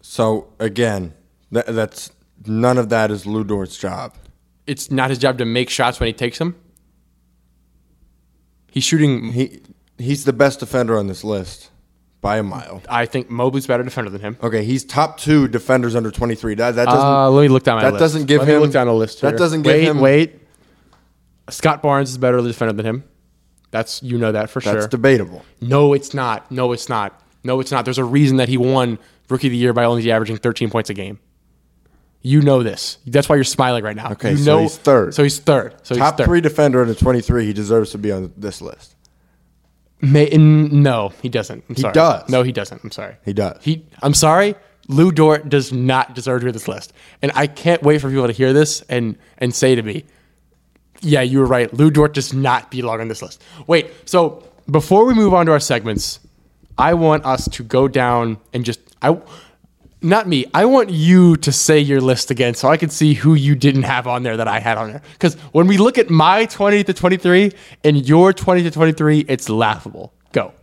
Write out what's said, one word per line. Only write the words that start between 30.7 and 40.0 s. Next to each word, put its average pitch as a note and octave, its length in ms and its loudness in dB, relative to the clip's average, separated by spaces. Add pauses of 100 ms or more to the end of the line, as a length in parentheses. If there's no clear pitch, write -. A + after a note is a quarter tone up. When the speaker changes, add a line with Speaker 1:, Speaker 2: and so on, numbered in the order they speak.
Speaker 2:
a G#2+ 40 -10
game. G2 260 -14 (1000)
You C#3+ 200 2
know C#3 200 4
this. - 460 -8
That's C#3 200 0
why D3+ 80 2
you're C3+ 100 2
smiling B2 380 -2
right G#2+ 120 -8
now. A2 160 -10
Speaker 1:
Okay, G#2+ 200 -4
Speaker 2:
You D3 60 0
Speaker 1:
so D3 200 4
Speaker 2:
know, D#3+ 40 2
Speaker 1:
he's D#3 160 -4
third. B2+ 380 2
Speaker 2:
So D3 80 2
he's C#3+ 160 0
third. C3+ 340 0 (100)
So B2 120 -6
Speaker 1:
Top C#3+ 180 2
Speaker 2:
he's - 60 -8
third. B2 60 0
Speaker 1:
three F3 160 4
defender D3 400 2
under A#2 120 0
twenty-three. B2 540 0
He G#2 60 -4
deserves G#2 380 0
to G#2+ 60 -12
be G#2 140 -4
on F#2 260 -8
this G2+ 240 -12
list. - 340 -20 (1040)